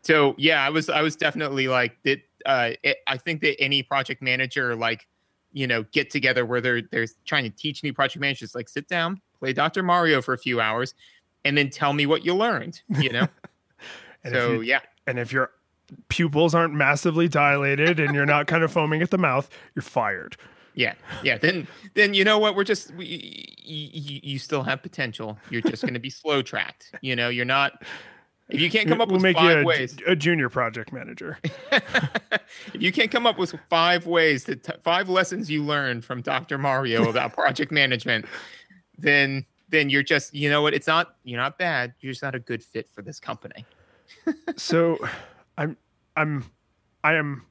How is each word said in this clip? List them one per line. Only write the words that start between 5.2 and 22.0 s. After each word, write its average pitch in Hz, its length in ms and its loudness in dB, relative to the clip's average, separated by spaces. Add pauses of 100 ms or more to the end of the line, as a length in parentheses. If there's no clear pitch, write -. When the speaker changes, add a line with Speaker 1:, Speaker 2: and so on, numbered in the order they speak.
Speaker 1:
you 135 140 -4
know, 117 160 2 (100)
get 143 160 0
together 127 380 0
where 120 140 0
they're, 120 220 0
they're 117 240 -2 (200)
trying 143 180 -2
to 110 60 -6
teach - 320 -10
new 143 100 -6
project 135 280 -2
managers, 135 340 -4
like, 120 160 -8
"Sit - 180 -8
down, 175 320 -4 (180)
play 135 140 -4
Doctor 156 300 0
Mario 170 400 4
for 131 100 -4
a 123 60 -4
few 123 220 -4
hours, 113 340 -2 (500)
and 143 140 2
then 143 100 2
tell 143 240 0
me 147 140 0
what 156 180 2
you 175 100 2
learned," 196 460 -2 (180)
you 135 140 2
know? 123 200 2
Speaker 2:
<laughs> - 60 -20 (880)
And 123 100 -6
if 127 80 2
Speaker 1:
So, 120 100 2
Speaker 2:
you, 113 100 0
Speaker 1:
yeah. 127 180 0 (260)
Speaker 2:
and 123 120 -4
if 120 140 -6
your 131 180 0 (580)
pupils 156 460 2
aren't 165 200 4
massively 151 540 2
dilated 143 720 2
and 147 140 2
you're 143 120 2
not 147 220 2
kind 165 160 2
of 160 80 0
foaming 156 280 0
at 175 120 0
the 190 40 2
mouth, 139 320 2 (280)
you're - 60 -6
fired. 101 540 -4 (380)
Speaker 1:
Yeah. 113 200 -2 (280)
Yeah. 123 160 0
Then, 170 280 0 (280)
then 202 200 4